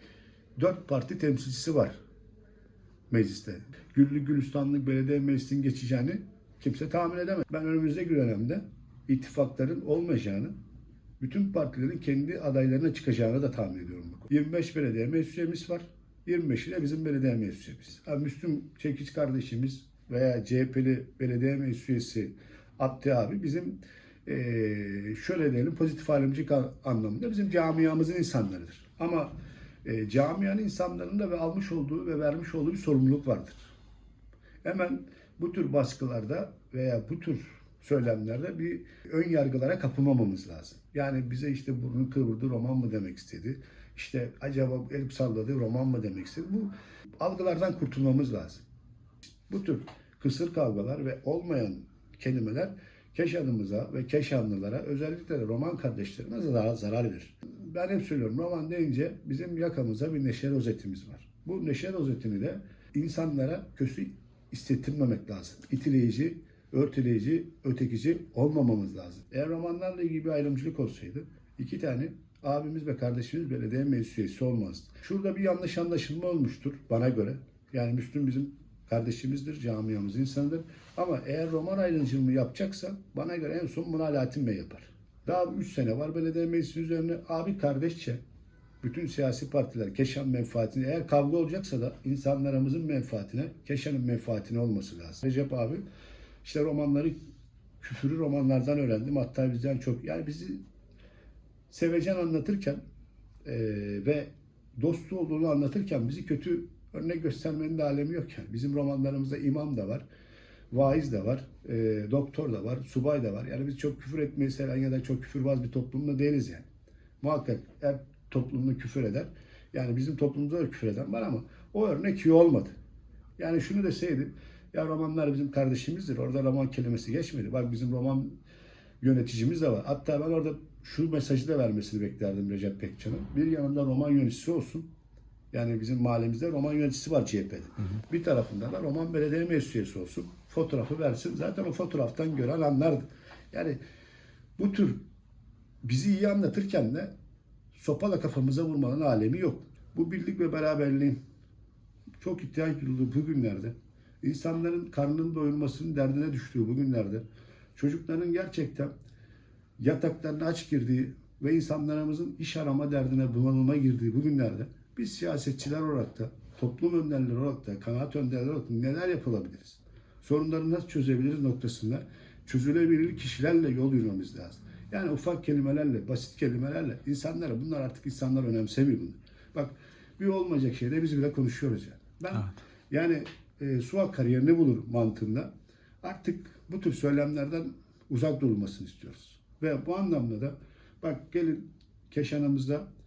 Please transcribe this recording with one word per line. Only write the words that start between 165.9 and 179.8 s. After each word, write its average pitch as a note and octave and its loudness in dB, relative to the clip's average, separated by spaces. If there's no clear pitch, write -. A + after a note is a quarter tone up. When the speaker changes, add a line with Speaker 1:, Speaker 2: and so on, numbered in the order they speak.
Speaker 1:
da, A2 -4
toplum D#3+ 0
önderleri C3 0
olarak C#3 -2
da, G2+ -6
kanaat A#2+ -4
önderleri C3 0
olarak C3+ -4
da A#2 -4
neler C3+ 0
yapılabiliriz? A#2 -2
Sorunları D#3+ 2
nasıl E3+ 0
çözebiliriz C3+ 2
noktasında A#2+ -2
çözülebilir D#3+ 4
kişilerle D3+ 4
yol C3 2
yürümemiz G#2 2
lazım. - -14
Yani F#3+ 0
ufak D#3+ -2
kelimelerle, C#3 2
basit - -4
kelimelerle C3+ -2
insanlara, C#3+ -4
bunlar D3+ -2
artık B2+ -6
insanlar C3 0
önemsemiyor A2+ 2
bunu. - -8
Bak C#3 -2